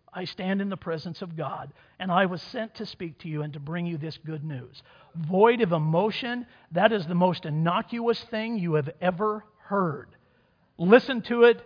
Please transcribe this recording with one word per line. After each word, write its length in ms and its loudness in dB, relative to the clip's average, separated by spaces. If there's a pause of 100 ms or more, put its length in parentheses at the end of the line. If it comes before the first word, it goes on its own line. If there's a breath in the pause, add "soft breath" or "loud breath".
(140)
I 120 -10
stand 340 -4
in 80 -4
the 80 -6
presence 460 -8
of 140 -12
God, 360 -8 (260 soft breath)
and 140 -4
I 140 6
was 160 -4
sent 320 -8
to 120 -10
speak 340 -12
to 80 -12
you 140 -4
and 120 -6
to 60 -12
bring 260 -6
you 100 -4
this 300 -8
good 180 -8
news. 380 -12 (320 loud breath)
Void 480 4
of 100 2
emotion, 720 0 (260 loud breath)
that 200 4
is 140 -2
the 80 -4
most 320 2
innocuous 800 0
thing 340 -6
you 160 -2
have 160 0 (100)
ever 440 -2 (200)
heard. 440 -2 (680 soft breath)
Listen 460 6
to 220 2
it 220 6